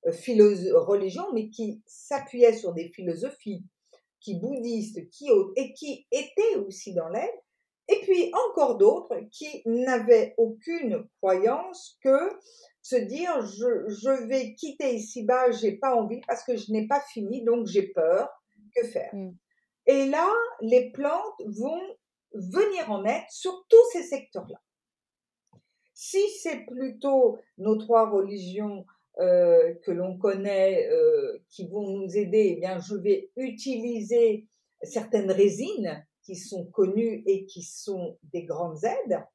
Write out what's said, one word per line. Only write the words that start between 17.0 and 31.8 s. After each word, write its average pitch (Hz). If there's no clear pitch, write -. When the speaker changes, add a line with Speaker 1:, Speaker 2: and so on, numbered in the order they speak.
Speaker 1:
fini, 226
donc 233
j'ai 190
peur, 175
que 233
faire ? -
Speaker 2:
Mm. 190
Speaker 1:
Et 269
là, 311
les 247
plantes 330
vont 247
venir 302
en 196
aide 254
sur -
tous 480
ces 339
secteurs-là. -
Si 403
c'est 311
plutôt 262
nos 214
trois 220
religions, 196
euh, 170
que 196
l'on 180
connaît, 190
euh, 156
qui 180
vont 202